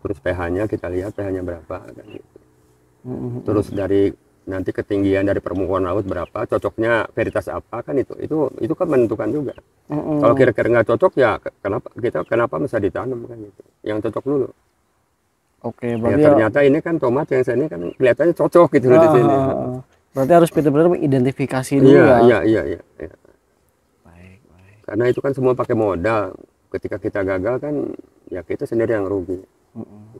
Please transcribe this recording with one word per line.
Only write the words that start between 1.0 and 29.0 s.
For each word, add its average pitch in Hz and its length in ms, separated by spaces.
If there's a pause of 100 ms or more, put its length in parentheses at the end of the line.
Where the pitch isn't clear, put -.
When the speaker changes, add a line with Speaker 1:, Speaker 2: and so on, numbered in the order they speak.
Speaker 1:
P 101 80
H-nya 95 200
berapa 87 320 (120)
kan - 200
gitu. - 280 (680)
Speaker 2:
Mm, 127 80
mm, 131 80
mm. 123 240
Speaker 1:
Terus 104 280
dari 98 300 (440)
nanti 95 240
ketinggian 98 560
dari 98 160
permukaan 92 480
laut 101 160
berapa, 92 400
cocoknya 110 640
varietas 104 400
apa 98 320
kan 147 160
itu. - 220
Itu, 151 400
itu 160 160
kan 180 160
menentukan 113 400
juga. 147 240 (320)
Speaker 2:
Mm, 147 80
mm. 151 240
Speaker 1:
Kalau 120 160
kira-kira 123 320
nggak 117 240
cocok 180 240
ya 107 240
ke-, - 140 (100)
kenapa 104 320
kita, 110 220 (100)
kenapa 117 320
bisa 131 160
ditanam 113 480
kan 113 160
gitu. 104 220 (180)
Yang 107 260
cocok 113 220
dulu. 139 200 (1160)
Speaker 2:
Oke, 117 300
Speaker 1:
Ya, - 20
Speaker 2:
berarti 117 240
Speaker 1:
ternyata 143 400
ini 143 160
kan 165 220
tomat 139 320
yang 131 100
saya 120 160
ini 151 80
kan 117 140 (160)
kelihatannya 139 400
cocok 165 320 (100)
gitu 127 140
loh 127 100
di 165 60
Speaker 2:
Ah, 156 80
Speaker 1:
sini. 139 180
Speaker 2:
ah, 135 160
ah. 127 280 (360)
Berarti 135 240
harus 165 160
benar-benar 151 400
mengidentifikasi 135 880
dulu 135 80
Speaker 1:
Iya, 143 140
Speaker 2:
ya? 131 180
Speaker 1:
iya, 117 240
iya, 107 240
iya, - 100 (220)
iya. 76 120 (920)
Speaker 2:
Baik, 90 400
baik. 95 300 (100)
Speaker 1:
Karena 113 240
itu 127 140
kan 139 100
semua 127 240
pakai 123 160
modal. 95 640 (320)
Ketika 98 320
kita 101 240
gagal 98 320
kan 147 160 (560)
ya 90 160
kita - 160
sendiri 135 320
yang 98 160